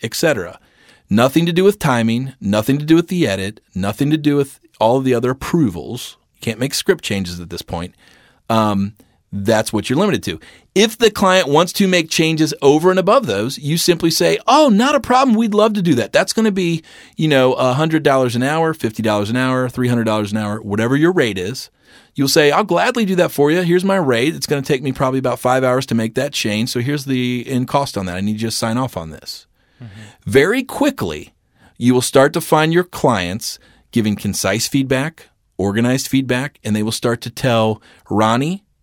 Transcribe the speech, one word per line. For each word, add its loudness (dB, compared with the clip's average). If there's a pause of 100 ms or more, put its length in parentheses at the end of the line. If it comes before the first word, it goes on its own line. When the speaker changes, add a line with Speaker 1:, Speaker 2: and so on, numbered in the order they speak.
Speaker 1:
et -8
cetera. -2 (520)
Nothing 4
to -2
do 2
with 4
timing, 0
nothing 0
to -6
do 4
with 0
the 0
edit, -6 (140)
nothing -2
to 2
do 0
with -2 (220)
all 4
of 0
the 2
other 0
approvals. -4 (180)
You -20
can't -6
make -4
script -2
changes -6
at -14
this -10
point. -10 (540)
Um, 0 (360)
that's 0
what -4
you're 0
limited 0
to. -8 (340)
If 2
the 4
client 2
wants 2
to 2
make 0
changes 0 (100)
over 4
and 2
above 2
those, -4
you -2
simply 0
say, 0
"Oh, 6
not 4
a 0
problem. 2
We'd 0
love 4
to -2
do 2
that. -2
That's 2
gonna 2
be, -2 (340)
you 0
know, 4
a 0
hundred 0
dollars 2
an 0
hour, 0
fifty -6
dollars 0
an -2
hour, 0
three -2
hundred 0
dollars -2
an -2
hour, -6
whatever 0
your 2
rate 0
is." -8 (440)
You'll 0
say, 4
"I'll 2
gladly 0
do 0
that 2
for 2
you. 2
Here's 2
my 0
rate. 0
It's -8
gonna -2
take -2
me -2
probably -2
about -2
five 2
hours 0
to -2
make -2
that -4
change. -2
So -4
here's -4
the -4
end -2
cost -4
on -2
that. -6
I -6
need -4
you -4
to -6
sign -4
off -4
on -10
this." -18 (360)
Speaker 2:
Mm-hmm. -16
Speaker 1:
Very 2
quickly, -6 (460)
you 2
will 2
start 4
to -2
find 2
your 2
clients -2 (340)
giving 0
concise -2
feedback, -2 (260)
organized 0
feedback, -2
and -2
they -2
will -2
start -2
to -12
tell 0 (300)
Ronnie 0 (200)